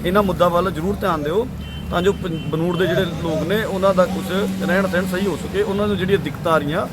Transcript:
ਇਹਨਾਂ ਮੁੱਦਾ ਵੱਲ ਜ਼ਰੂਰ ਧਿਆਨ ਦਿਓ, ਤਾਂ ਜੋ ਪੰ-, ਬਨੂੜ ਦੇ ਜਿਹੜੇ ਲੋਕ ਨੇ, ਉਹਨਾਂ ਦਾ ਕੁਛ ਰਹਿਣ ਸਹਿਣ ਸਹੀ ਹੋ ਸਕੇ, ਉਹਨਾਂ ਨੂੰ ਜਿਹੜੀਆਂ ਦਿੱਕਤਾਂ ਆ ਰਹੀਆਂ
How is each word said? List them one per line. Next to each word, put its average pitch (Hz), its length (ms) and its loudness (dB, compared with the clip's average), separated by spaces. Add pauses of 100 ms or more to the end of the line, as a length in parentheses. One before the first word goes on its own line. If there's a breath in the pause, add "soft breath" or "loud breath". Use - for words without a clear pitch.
ਇਹਨਾਂ 190 180 4
ਮੁੱਦਾ 175 260 4
ਵੱਲ 175 220 2
ਜ਼ਰੂਰ 170 260 -2
ਧਿਆਨ 170 260 0
ਦਿਓ, 185 240 0 (440)
ਤਾਂ 175 120 0
ਜੋ 196 120 4
ਪੰ-, 165 240 -4 (120)
ਬਨੂੜ 165 260 0
ਦੇ 185 100 2
ਜਿਹੜੇ 180 180 2 (180)
ਲੋਕ 156 200 -2
ਨੇ, 208 220 0
ਉਹਨਾਂ 190 300 2
ਦਾ 180 120 6
ਕੁਛ 185 240 -4 (320)
ਰਹਿਣ 190 240 2
ਸਹਿਣ 185 200 0
ਸਹੀ 185 200 0
ਹੋ 160 100 0
ਸਕੇ, 185 260 -2
ਉਹਨਾਂ 202 260 0
ਨੂੰ 202 80 0
ਜਿਹੜੀਆਂ 190 220 2
ਦਿੱਕਤਾਂ 160 340 -2
ਆ 156 60 4
ਰਹੀਆਂ 151 340 -2